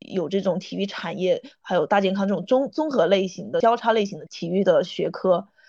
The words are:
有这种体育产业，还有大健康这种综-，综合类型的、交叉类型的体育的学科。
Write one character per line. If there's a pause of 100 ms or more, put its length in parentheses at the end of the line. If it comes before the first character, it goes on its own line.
有
这
种
体
育
产
业， (200)
还
有
大
健
康
这
种
综-，
综
合
类
型
的、
交
叉
类
型
的
体
育
的
学
科。 (200)